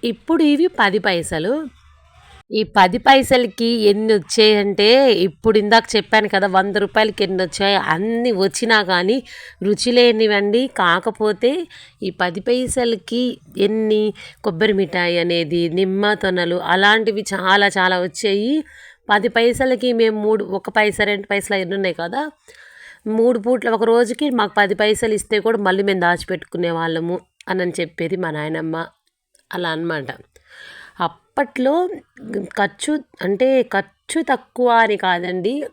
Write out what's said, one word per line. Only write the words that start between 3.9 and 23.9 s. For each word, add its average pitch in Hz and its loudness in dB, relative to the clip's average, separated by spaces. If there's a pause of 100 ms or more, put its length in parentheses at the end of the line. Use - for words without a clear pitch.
వచ్చాయంటే, 208 2 (260)
ఇప్పుడు 196 0
ఇందాక 220 4 (100)
చెప్పాను 214 0
కదా, 196 0
వంద 190 0
రూపాయలకి 214 0
ఎన్ని 185 -2
వచ్చాయో, 196 0
అన్ని 226 -2
వచ్చినా 202 0
కానీ 185 0 (460)
రుచి 208 0
లేనివండి. 220 4 (160)
కాకపోతే 208 0 (520)
ఈ 190 -4
పది 180 -4
పైసలకి 240 -2 (360)
ఎన్ని 214 2 (420)
కొబ్బరి 208 0
మిఠాయి 175 0
అనేది, 170 -2
నిమ్మ 190 0
తొనలు 180 -2
అలాంటివి 202 2
చాలా 196 0
చాలా 185 2
వచ్చాయి. 214 -2 (460)
పది 208 2
పైసలకి 247 0
మేము 220 2
మూడు, 208 0
ఒక 190 -8
పైసా, 208 0
రెండు 202 -2
పైసలు 202 -4
ఎన్ని 190 -4
ఉన్నాయి 190 -2
కదా, 175 -6 (840)
మూడు 226 2
పూట్ల 233 -2
ఒక 220 0
రోజుకి 233 0